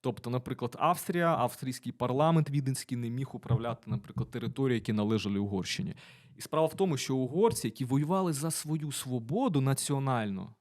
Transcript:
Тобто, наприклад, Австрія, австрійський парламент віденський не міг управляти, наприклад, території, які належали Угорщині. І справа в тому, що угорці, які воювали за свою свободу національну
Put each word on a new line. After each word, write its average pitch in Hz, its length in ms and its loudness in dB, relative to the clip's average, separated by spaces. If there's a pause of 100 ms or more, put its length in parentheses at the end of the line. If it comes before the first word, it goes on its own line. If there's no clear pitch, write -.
Тобто, 120 280 -4
наприклад, 123 500 -4
Австрія, 170 480 2
австрійський 127 640 0
парламент 147 580 4
віденський 131 480 -2
не 120 120 -2
міг 127 240 -4
управляти, 113 520 -2
наприклад, - 460 -6
території, 123 440 0
які 110 180 0
належали 104 460 2
Угорщині. 98 560 -2 (420)
І - 40 -14
справа 156 260 2
в 160 60 -2
тому, 180 240 2
що - 180 -2
угорці, 131 520 2
які 127 180 -4
воювали 156 480 2
за 147 180 -2
свою 151 400 -4
свободу 135 720 0
національну 127 880 0 (120)